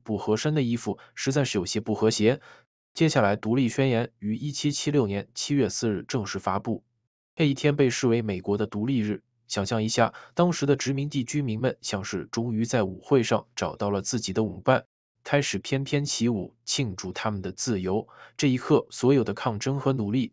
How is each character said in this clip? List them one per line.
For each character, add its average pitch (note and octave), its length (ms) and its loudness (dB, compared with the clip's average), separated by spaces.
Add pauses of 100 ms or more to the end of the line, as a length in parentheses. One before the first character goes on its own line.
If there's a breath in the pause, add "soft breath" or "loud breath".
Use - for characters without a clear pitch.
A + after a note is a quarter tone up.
不 G#2+ 160 -2
合 G#2+ 180 2
身 D3+ 160 0
的 D#3 80 2
衣 A#2+ 160 2
服， G#2+ 220 -4 (160 loud breath)
实 - 160 -2
在 C#3 140 2
是 A2 140 0
有 F2+ 60 0
些 - 140 -4
不 G#2+ 160 -2
和 G#2+ 160 4
谐。 A2+ 300 2 (520 loud breath)
接 D#3+ 160 4
下 C#3 140 4
来， G2+ 140 4
独 A2 180 0
立 C3 140 2
宣 C3+ 200 2
言 A#2 300 0
于 G#2+ 160 -4
一 C3+ 160 -6
七 C#3+ 220 -2
七 - 180 -4
六 C#3+ 160 2
年 G2+ 260 -4
七 - 220 -4
月 C3+ 140 2
四 - 200 -2
日 G2 200 -2
正 A2 180 -2
式 F#2+ 140 -6
发 F#2+ 180 -2
布。 G#2 240 -4 (540)
这 D#3+ 100 2
一 C#3 80 2
天 D3 220 0
被 C#3 120 4
视 A#2+ 200 0
为 A#2 120 4
美 G2+ 200 -4
国 G2+ 180 0
的 G#2+ 80 0
独 G#2+ 180 -4
立 C3 160 0
日。 G#2 220 -2 (240)
想 G2+ 180 -2
象 A2+ 160 0
一 A2 60 0
下， A2+ 260 2 (220 loud breath)
当 F3 180 4
时 C#3+ 140 -2
的 C#3+ 80 4
殖 C#3 180 -2
民 C#3 160 -2
地 C#3+ 140 -2
居 D3 180 -2
民 A2 200 -2
们 B2 200 -2
像 F#2+ 220 -4
是 F#2+ 300 -6
终 A#2 200 -2
于 A2 120 0
在 A#2 180 0
舞 F#2 180 -4
会 C3+ 220 2
上 A2 320 0
找 D#2+ 220 -4
到 G2+ 140 -2
了 G2 120 -2
自 B2 160 -2
己 F#2+ 140 -6
的 G#2+ 100 0
舞 G2+ 160 -4
伴， B2+ 260 2 (460)
开 C#3+ 120 4
始 G2+ 160 -4
翩 C3+ 260 -4
翩 C#3+ 180 0
起 C3 240 -2
舞， G#2+ 280 -2 (100)
庆 G#2+ 320 -2
祝 F#2 160 -8
他 - 180 -4
们 G2 120 -4
的 F#2 100 -6
自 - 260 -2
由。 F#2 300 -2 (260 loud breath)
这 D3 140 2
一 B2+ 80 2
刻， B2+ 320 2
所 B2+ 240 2
有 C3+ 100 6
的 G#2 120 -2
抗 A2 240 -2
争 C3+ 200 -2
和 C3+ 140 0
努 G#2+ 180 -2
力 B2 220 -2